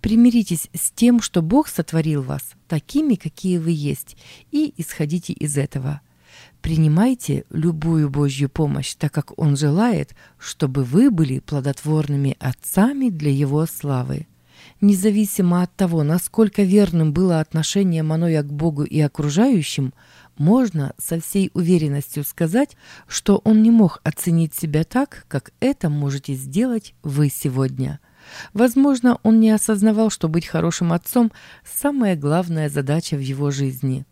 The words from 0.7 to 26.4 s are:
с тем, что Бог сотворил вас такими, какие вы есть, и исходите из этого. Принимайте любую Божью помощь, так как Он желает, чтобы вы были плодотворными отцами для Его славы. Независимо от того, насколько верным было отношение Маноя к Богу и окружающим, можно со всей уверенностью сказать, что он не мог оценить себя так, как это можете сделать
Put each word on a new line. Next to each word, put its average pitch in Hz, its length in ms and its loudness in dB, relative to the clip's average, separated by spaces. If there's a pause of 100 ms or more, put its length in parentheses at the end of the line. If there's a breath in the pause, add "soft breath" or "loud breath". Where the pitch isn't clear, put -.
с - 200 -6
тем, 240 280 4
что 180 220 0
Бог 233 240 2
сотворил 156 560 -2
вас 139 300 -8 (160)
такими, 269 480 0
какие 180 420 -4
вы 165 140 -2
есть, 143 440 -6 (360 loud breath)
и 302 240 -2
исходите 165 560 -6
из 143 260 -4
этого. 139 420 -6 (640 soft breath)
Принимайте 160 880 0
любую 160 600 0
Божью 139 380 -2
помощь, 143 460 -4
так - 180 -4
как - 260 -6
Он 147 180 2
желает, 160 580 0 (240 soft breath)
чтобы 135 460 -4
вы 190 260 4
были 147 300 0
плодотворными 143 960 -2
отцами 247 720 0
для 151 220 -2
Его 147 340 0
славы. 135 600 -6 (520 soft breath)
Независимо 202 840 2
от 180 140 -6
того, 170 260 0
насколько 190 600 0
верным 175 500 4
было 170 280 2
отношение 160 640 -2
Маноя 160 400 0
к 143 100 -6
Богу 147 320 -2
и - 160 -2
окружающим, 151 920 0 (440 soft breath)
можно 175 640 2
со 165 220 -6
всей 196 340 -2
уверенностью 156 680 0
сказать, 185 520 -2 (300 loud breath)
что - 380 0
он 220 180 6
не 226 80 6
мог 226 340 4
оценить 165 500 -2
себя 156 300 -2
так, - 440 -4
как - 320 -8
это 247 280 -2
можете 143 460 -4
сделать 196 680 -4